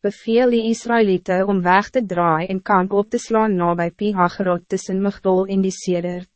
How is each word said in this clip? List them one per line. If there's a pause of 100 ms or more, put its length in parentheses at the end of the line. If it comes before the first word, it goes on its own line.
Beveel
die
Israëlieten
om
weg
te
draai
en
kamp
op
te
slaan
nabij
Pi-Hagerot
tussen
Migdol
en
die
Sedert.